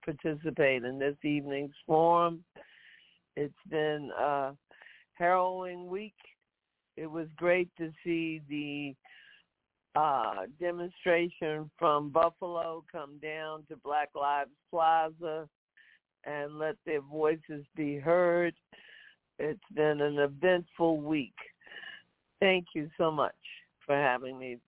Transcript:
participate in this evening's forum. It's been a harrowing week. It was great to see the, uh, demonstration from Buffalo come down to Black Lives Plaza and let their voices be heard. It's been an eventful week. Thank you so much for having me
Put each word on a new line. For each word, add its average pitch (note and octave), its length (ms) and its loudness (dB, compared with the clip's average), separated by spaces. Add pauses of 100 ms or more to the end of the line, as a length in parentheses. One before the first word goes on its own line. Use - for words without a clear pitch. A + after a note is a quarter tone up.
participate D3+ 800 0
in C3 160 -6
this C#3+ 240 0
evening's C#3+ 500 -4 (120)
forum. E3+ 580 4 (920)
It's C#3+ 180 -4 (160)
been D3+ 480 -2
a C#3 360 0 (600)
harrowing F3+ 760 0
week. G3+ 240 -8 (840)
It D#3+ 120 -10
was D#3+ 200 -8 (100)
great F3 400 2
to D#3+ 140 -6 (120)
see E3 440 -2
the, D3 480 -6 (1040)
uh, A2+ 460 2 (140)
demonstration F3 1200 -2
from D3 320 4
Buffalo E3 800 0
come D3 260 -12
down D#3 500 -10
to D#3 100 -14
Black D3 360 -2
Lives C#3+ 380 -2 (180)
Plaza D#3+ 800 0 (760)
and D3 360 -8
let D#3 160 -2 (100)
their D3+ 160 -2
voices D3+ 640 -2 (100)
be C#3+ 220 -4
heard. E3+ 560 4 (840)
It's D3 200 -4 (140)
been D3+ 280 2
an D3 180 2
eventful E3 760 2
week. D3 360 -4 (1080)
Thank F#3 360 4
you D#3 200 -6
so E3 140 2
much C#3+ 240 0 (520)
for C#3+ 100 2
having C3 420 2
me B2+ 200 -8 (100)